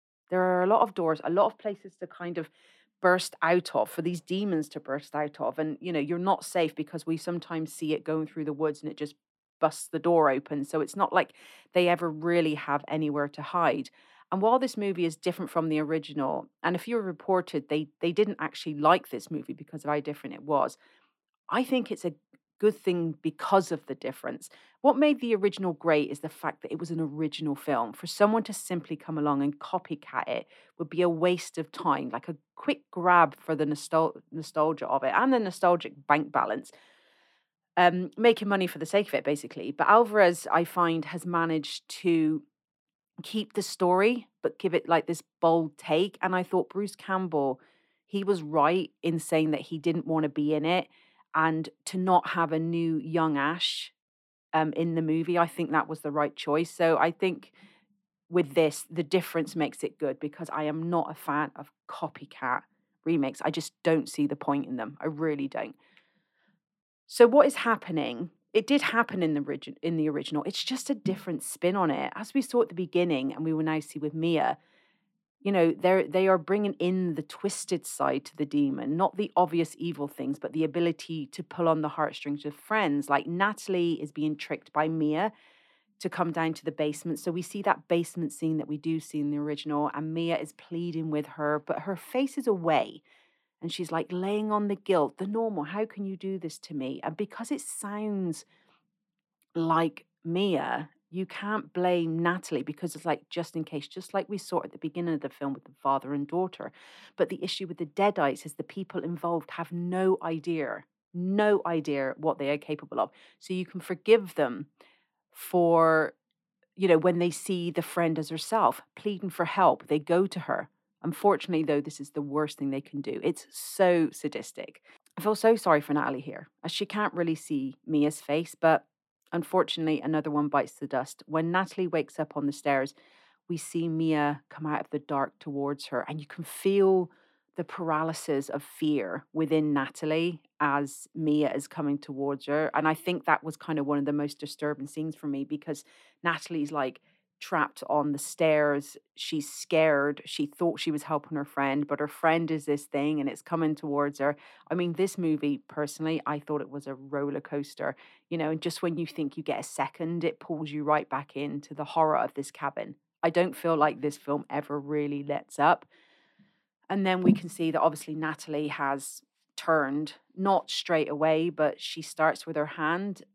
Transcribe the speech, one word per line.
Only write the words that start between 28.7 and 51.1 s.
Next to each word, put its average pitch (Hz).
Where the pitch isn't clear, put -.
come 156
along 143
and 143
copycat -
it 120
would 170
be 170
a 175
waste 170
of 156
time, 143
like -
a 160
quick -
grab 175
for -
the 147
nostal-, 160
nostalgia 160
of 135
it 131
and 262
the 247
nostalgic 175
bank 147
balance. 113
Um, 180
making 220
money 190
for 165
the 156
sake 202
of -
it, 127
basically. 135
But 147
Alvarez, 208
I 170
find, 165
has 175
managed 165
to 160
keep 214
the 208
story, 196
but -
give 175
it, -
like, 165
this 170
bold 165
take. 175
And 185
I 180
thought 180
Bruce 202
Campbell, 156
he 196
was 185
right 156
in 165
saying 160
that 151
he 165
didn't 165
wanna 156
be 151
in 151
it. 180